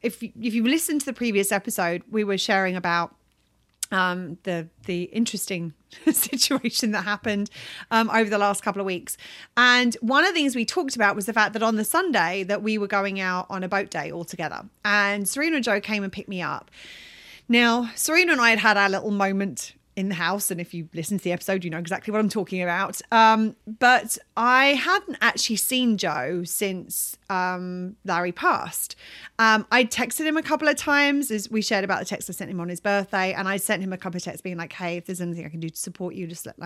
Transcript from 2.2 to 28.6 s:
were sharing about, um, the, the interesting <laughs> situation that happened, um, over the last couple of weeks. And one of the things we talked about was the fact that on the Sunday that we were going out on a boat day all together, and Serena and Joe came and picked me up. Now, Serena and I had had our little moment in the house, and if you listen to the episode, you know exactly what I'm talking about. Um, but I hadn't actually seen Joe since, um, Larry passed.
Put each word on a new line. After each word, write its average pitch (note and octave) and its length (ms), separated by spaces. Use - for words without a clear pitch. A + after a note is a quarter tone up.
were G3 160
sharing F#3+ 380
about, E3+ 400
um, F3+ 540
the, E3+ 240
the F3 180
interesting F#3 720
<laughs> - 220
situation - 800
that F#3+ 120
happened, G#3 460
um, A3+ 200
over A3 200
the G#3 80
last G3+ 240
couple G3 180
of G3 60
weeks. F#3 300
And B3 440
one C4+ 240
of G4+ 60
the F4 40
things C#4 220
we A#3 80
talked C#4 320
about G3+ 180
was G3 120
the A3 80
fact G#3+ 180
that G#3+ 100
on A3 140
the G#3+ 80
Sunday G3+ 600
that G3+ 180
we G#3+ 160
were G3+ 80
going G3 340
out F#3 300
on F#3 140
a F#3 40
boat G3 220
day D#3 200
all E3+ 140
together, E3 400
and G3+ 440
Serena D#4 280
and B3 80
Joe G#3 160
came G#3 240
and F#3+ 80
picked - 180
me F#3 100
up. C#3+ 300
Now, A#3 480
Serena E4+ 360
and C4 80
I A#3 100
had A3 100
had G#3+ 180
our G3+ 100
little G3 220
moment G3 640
in G3 140
the G3 60
house, F3+ 360
and F3 80
if F3 140
you E3 220
listen E3+ 240
to - 60
the F3 80
episode, F#3 320
you F3 40
know D#3+ 80
exactly F3 360
what G#3+ 60
I'm G#3+ 120
talking F#3 320
about. F3+ 400
Um, A3 420
but B3+ 380
I B3+ 300
hadn't C#4+ 520
actually A3+ 360
seen B3 420
Joe E3 460
since, - 760
um, F3+ 680
Larry F3 260
passed. - 640